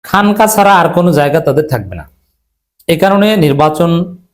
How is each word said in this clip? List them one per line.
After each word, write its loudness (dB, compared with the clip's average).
খানকা 0
ছাড়া 2
আর 2
কোনো 0
জায়গা 0
তাদের -2
থাকবে -8
না। -16
এ -2
কারণে 2
নির্বাচন 0